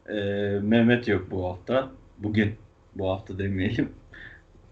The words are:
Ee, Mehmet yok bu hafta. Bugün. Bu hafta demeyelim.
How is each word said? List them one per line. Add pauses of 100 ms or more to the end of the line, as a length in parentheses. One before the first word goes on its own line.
(160)
Ee,
Mehmet
yok
bu
hafta. (280)
Bugün. (380)
Bu
hafta
demeyelim. (760)